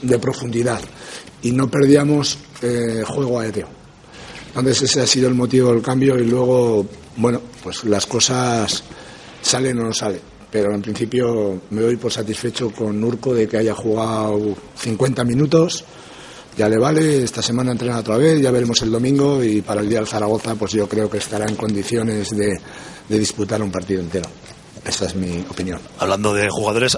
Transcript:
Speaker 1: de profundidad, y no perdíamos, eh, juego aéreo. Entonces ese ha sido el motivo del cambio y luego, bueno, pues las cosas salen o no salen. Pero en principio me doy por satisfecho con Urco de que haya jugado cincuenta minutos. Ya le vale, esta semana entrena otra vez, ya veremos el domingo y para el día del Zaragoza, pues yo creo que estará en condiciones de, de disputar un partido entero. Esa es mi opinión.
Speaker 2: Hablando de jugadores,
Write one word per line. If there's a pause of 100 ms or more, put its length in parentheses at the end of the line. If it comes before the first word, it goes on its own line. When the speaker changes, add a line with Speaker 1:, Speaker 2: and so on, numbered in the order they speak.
Speaker 1:
de
profundidad, (580)
y
no
perdíamos, (220)
eh,
juego
aéreo. (800)
Entonces
ese
ha
sido
el
motivo
del
cambio
y
luego, (300)
bueno, (220)
pues
las
cosas (560)
salen
o
no
salen. (220)
Pero
en
principio
me
doy
por
satisfecho
con
Urco
de
que
haya
jugado (220)
cincuenta
minutos. (720)
Ya
le
vale,
esta
semana
entrena
otra
vez,
ya
veremos
el
domingo
y
para
el
día
del
Zaragoza,
pues
yo
creo
que
estará
en
condiciones
de, (520)
de
disputar
un
partido
entero. (580)
Esa
es
mi
opinión. (180)
Speaker 2:
Hablando
de
jugadores,